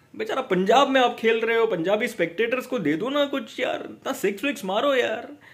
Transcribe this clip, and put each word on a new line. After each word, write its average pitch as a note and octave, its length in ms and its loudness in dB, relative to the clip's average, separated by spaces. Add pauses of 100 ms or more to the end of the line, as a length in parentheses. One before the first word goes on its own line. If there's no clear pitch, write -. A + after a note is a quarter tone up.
(160)
बेचारा G4+ 260 -4
पंजाब A#3 480 4
में C4 120 4
आप A#3+ 180 2
खेल A3+ 200 2
रहे A3+ 180 0
हो, A3+ 80 4
पंजाबी G3+ 420 0
स्पेक्टेटर्स A#3 580 -2
को B3+ 140 -4
दे D3+ 140 0
दो F#3+ 160 -2
ना C#4+ 160 0
कुछ C#4 340 -6
यार, - 320 -2
इतना - 220 -8
सिक्स G#3 300 -2
विक्स C#4+ 220 -4
मारो B3 280 0
यार, A#3 340 -2 (260)